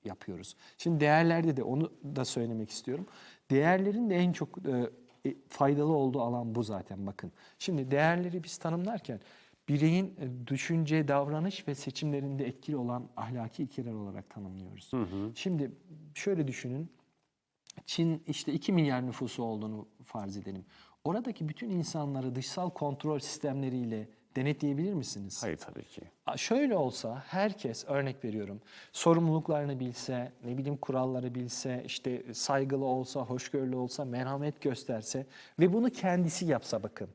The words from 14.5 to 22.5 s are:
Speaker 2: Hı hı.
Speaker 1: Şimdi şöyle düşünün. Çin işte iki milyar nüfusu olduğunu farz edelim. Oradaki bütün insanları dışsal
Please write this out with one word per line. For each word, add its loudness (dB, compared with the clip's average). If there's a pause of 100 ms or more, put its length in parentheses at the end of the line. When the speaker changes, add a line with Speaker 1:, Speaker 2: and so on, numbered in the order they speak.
Speaker 2:
Hı 2
hı. -2
Speaker 1:
Şimdi 0 (420)
şöyle 0
düşünün. -4 (960)
Çin 2
işte -2
iki 2
milyar 6
nüfusu -4
olduğunu -4 (160)
farz -8
edelim. -8 (380)
Oradaki -2
bütün -6
insanları -2
dışsal -2